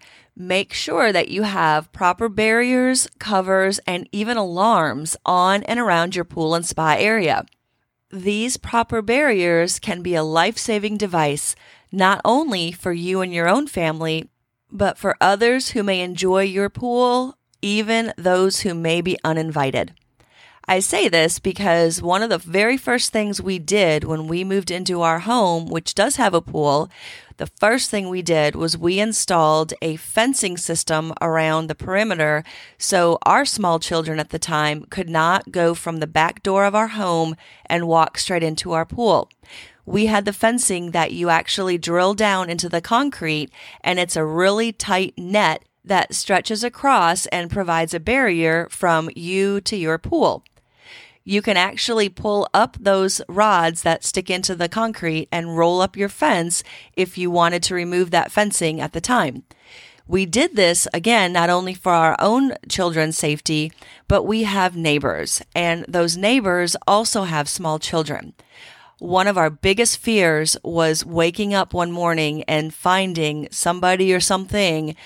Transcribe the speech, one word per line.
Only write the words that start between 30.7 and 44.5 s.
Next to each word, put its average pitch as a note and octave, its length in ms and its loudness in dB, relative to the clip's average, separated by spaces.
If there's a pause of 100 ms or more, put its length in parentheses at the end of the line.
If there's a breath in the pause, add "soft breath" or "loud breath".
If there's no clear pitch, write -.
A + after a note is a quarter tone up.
around D#3+ 460 0
the D#3 80 -6
perimeter F3 680 0 (340 loud breath)
so E3+ 460 2
our B3 220 4
small F3+ 340 0
children D#3+ 400 -4
at D3+ 120 -6
the E3 80 -6
time D3+ 500 -2
could F3+ 200 -8
not E3 420 2
go E3+ 220 2
from E3+ 240 -6
the D#3 100 -4
back D#3+ 360 0
door G3 220 2
of G3+ 100 0
our A3 140 0
home E3+ 480 -2 (300 loud breath)
and E3+ 200 -2
walk E3 300 2
straight F3 260 -2
into D#3+ 300 -4
our E3 120 0
pool. G#3 440 2 (560 loud breath)
We G#3+ 220 0
had G#3 180 2
the G#3 80 -4
fencing G3 580 -2
that E3 220 0
you F3 160 -2
actually F3+ 480 0
drill F3 360 2
down G3 360 0
into E3+ 180 -4
the E3+ 140 -4
concrete, E3+ 680 -2 (280 loud breath)
and F3+ 200 -2
it's F3+ 180 -2
a D#3+ 80 0
really G3 480 0